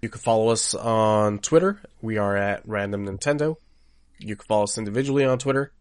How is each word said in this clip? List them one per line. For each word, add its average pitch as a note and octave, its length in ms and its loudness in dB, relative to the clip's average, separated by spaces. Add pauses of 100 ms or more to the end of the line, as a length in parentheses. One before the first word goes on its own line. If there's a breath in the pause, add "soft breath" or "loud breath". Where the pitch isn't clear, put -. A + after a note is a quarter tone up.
You A#2 80 -6
can - 120 -16
follow A2+ 280 2
us A2+ 260 0
on G#2+ 640 2
Twitter. F#3 420 2 (200)
We A2 180 -4
are G2+ 180 0
at G2+ 300 -2
Random G2+ 400 -4
Nintendo. D3 500 -2 (600)
You G#2+ 180 -10
can - 100 -18
follow G#2 180 2
us - 140 -4
individually C3+ 460 0
on C3 140 2
Twitter. C3+ 420 -2